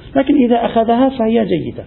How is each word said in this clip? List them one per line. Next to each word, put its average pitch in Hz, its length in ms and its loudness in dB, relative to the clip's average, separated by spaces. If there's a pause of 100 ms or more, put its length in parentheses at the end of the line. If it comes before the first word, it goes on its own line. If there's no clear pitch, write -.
(160)
لكن 277 200 2 (100)
إذا 240 100 2
أخذها 233 540 0
فهي 226 360 0
جيدة - 420 -6